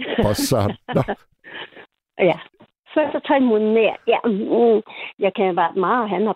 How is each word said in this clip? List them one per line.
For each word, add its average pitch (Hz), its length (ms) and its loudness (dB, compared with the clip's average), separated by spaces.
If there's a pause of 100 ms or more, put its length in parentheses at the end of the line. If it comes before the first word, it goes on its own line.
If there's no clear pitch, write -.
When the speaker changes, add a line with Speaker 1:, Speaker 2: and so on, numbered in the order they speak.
(240)
Speaker 1:
for 104 100 2
søren. 107 440 0 (180)
Nå. - 120 2
Speaker 2:
<laughs> 233 80 -6 (1040)
Ja. 165 180 2 (560)
Første 302 260 -2
tre 285 200 0
måneder, 220 560 2 (120)
ja, 226 180 2
mm, 220 560 2 (380)
jeg 190 140 0
kan 190 220 0
være 165 200 0
meget, 208 340 0
han 196 180 -2
er 196 80 -2